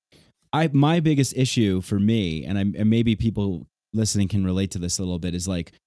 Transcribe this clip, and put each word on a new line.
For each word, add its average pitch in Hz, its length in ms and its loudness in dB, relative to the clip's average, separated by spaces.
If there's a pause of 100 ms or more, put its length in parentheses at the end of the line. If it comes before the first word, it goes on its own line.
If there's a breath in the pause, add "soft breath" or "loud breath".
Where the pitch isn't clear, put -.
(520 soft breath)
I, 156 200 2
my 147 280 4
biggest 147 360 2
issue 110 440 2
for 101 180 -2
me, 95 460 0
and 87 140 -4
I, 98 40 -2
and 101 260 0
maybe 113 280 2
people 101 500 -2 (260)
listening 104 360 0
can 98 160 0
relate 92 280 0
to 95 60 -6
this 87 200 -4
a 98 40 -6
little 90 160 -4
bit, 85 160 -4
is, 90 140 -6
like, 87 240 -6 (140 soft breath)